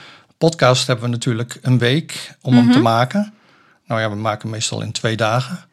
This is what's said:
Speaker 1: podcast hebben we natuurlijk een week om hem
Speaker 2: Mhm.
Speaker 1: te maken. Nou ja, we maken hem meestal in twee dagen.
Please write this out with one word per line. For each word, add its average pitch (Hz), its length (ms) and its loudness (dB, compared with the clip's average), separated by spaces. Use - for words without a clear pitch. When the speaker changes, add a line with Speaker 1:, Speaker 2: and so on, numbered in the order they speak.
Speaker 1:
podcast 135 480 2
hebben 120 180 -4
we 120 60 -2
natuurlijk 120 520 -4
een 127 160 2
week 131 640 -2
om 127 140 0
hem 120 100 6
Speaker 2:
Mhm. 247 80 6
Speaker 1:
te 247 80 6
maken. 127 540 0
Nou 113 140 -4
ja, 110 100 -2
we 101 60 -8
maken 107 260 -4
hem 110 80 -8
meestal 110 320 -6
in 110 100 -8
twee 110 240 -4
dagen. 117 560 -2